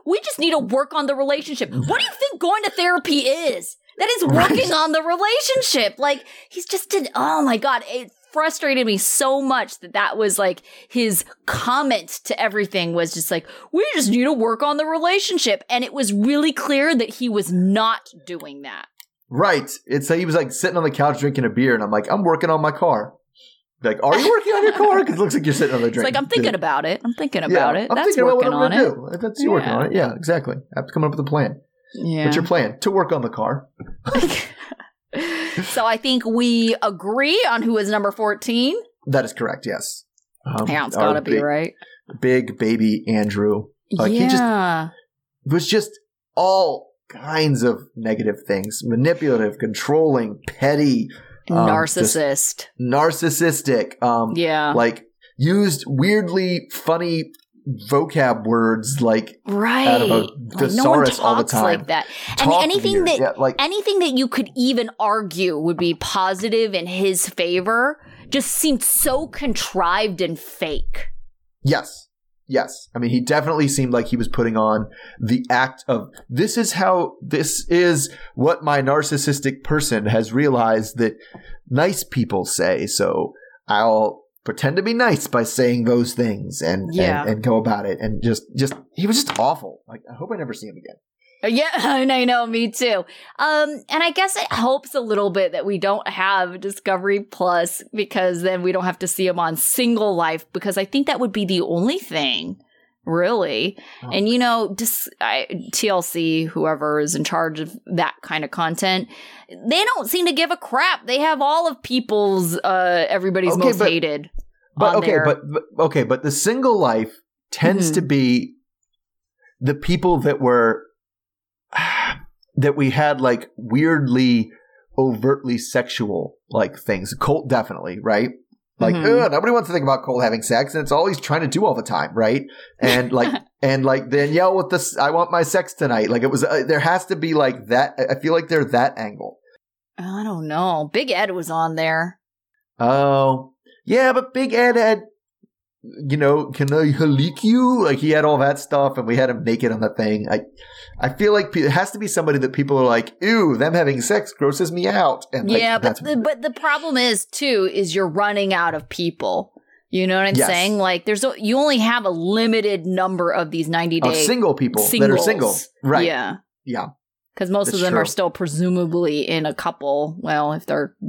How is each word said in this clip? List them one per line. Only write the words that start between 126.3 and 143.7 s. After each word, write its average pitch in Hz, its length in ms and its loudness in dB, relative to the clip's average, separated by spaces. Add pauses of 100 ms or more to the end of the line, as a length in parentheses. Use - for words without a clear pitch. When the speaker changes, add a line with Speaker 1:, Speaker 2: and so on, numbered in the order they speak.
Speaker 2:
like, - 280 -2
things. 95 400 -6
Colt, 139 300 0
definitely, 104 540 -4
right? 110 280 0 (480)
Like, 185 160 2
Speaker 1:
Mm-hmm. 220 300 4
Speaker 2:
ugh, 180 80 0
nobody 196 200 2
wants 220 160 0
to 170 40 -8
think 165 100 0
about 135 220 0
Colt 123 180 0
having 113 200 0
sex, 139 320 0
and 156 80 -2
it's 139 100 -2
all 160 140 4
he's 190 140 -2
trying 156 220 -2
to 143 60 -2
do 175 160 0
all 151 100 4
the 113 80 -6
time, 78 320 -4
right? 110 280 2 (380)
And, 123 320 2
like, 254 300 0 (100)
Speaker 1:
<laughs> - 100 -10
Speaker 2:
and, 135 220 2
like, 131 260 0
Danielle 160 460 2
with 185 140 -2
this, 175 260 -2
"I 139 140 2
want 170 200 2
my 170 120 2
sex 180 320 -2
tonight." 113 360 0
Like, 120 120 2
it 131 80 2
was, 139 140 0
uh, 143 220 2
there 147 140 2
has 165 260 0
to 185 100 -4
be, 160 180 -4
like, 131 320 0
that. 120 320 2
I, 131 160 0
I 131 60 -12
feel 160 120 0
like 165 160 0
they're 156 180 2
that 135 320 0
angle. 107 400 -12 (600)
Speaker 1:
I 190 260 -8
don't 175 220 -6
know. 156 460 -2
Big 262 180 -2
Ed 196 200 0
was 170 200 -6
on 160 240 -2
there. 160 460 -2 (580)
Speaker 2:
Oh, 135 760 2 (300)